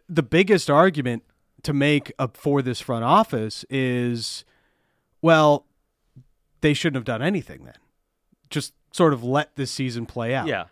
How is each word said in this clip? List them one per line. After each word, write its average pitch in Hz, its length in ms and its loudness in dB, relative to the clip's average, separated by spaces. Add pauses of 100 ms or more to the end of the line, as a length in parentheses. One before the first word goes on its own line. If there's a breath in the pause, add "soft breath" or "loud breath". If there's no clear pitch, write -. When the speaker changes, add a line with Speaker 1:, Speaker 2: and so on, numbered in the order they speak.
Speaker 1:
the 160 140 0
biggest 180 480 2
argument 147 540 2 (380)
to 151 120 -4
make 143 440 2
up 127 200 -4
for 143 240 0
this 123 180 -4
front 117 240 -6
office 123 640 0
is, 123 800 -4 (720)
well, 156 460 4 (920)
they 151 140 2
shouldn't 147 220 -2
have 120 80 -6
done 117 180 -6
anything 143 420 -6
then. 58 100 -20 (760)
Just - 240 -6 (160)
sort 165 220 4
of 117 100 -4
let 135 320 -2
this 135 160 -6
season 120 340 -6
play 120 300 -6
out. 156 140 -4
Speaker 2:
Yeah. 98 240 -4